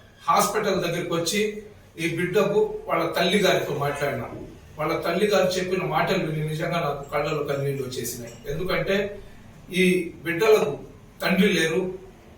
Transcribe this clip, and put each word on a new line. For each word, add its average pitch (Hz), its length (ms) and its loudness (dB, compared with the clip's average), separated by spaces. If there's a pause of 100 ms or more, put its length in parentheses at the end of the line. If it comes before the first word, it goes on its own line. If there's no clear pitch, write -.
(300)
హాస్పిటల్ 196 540 2
దగ్గరికి - 300 -2
వచ్చి 208 500 -2 (360)
ఈ 165 180 -2
బిడ్డకు 202 720 2
వాళ్ళ - 240 0
తల్లి 190 260 2
గారితో 180 360 2
మాట్లాడినా, 135 520 -2 (540)
వాళ్ళ 160 220 -2
తల్లి 190 260 2
గారు 190 200 4 (100)
చెప్పిన 180 260 -2
మాటలు 165 420 0
విని 156 240 -2
నిజంగా - 300 -2
నాకు 139 320 -4
కళ్ళలో 147 320 0
కన్నీళ్ళు 139 400 -2
వచ్చేసినాయి. 120 500 -8 (140)
ఎందుకంటే 185 720 -2 (500)
ఈ 180 400 2 (120)
బిడ్డలకు 170 560 4 (420)
తండ్రి 185 320 4
లేరు, 165 400 0 (440)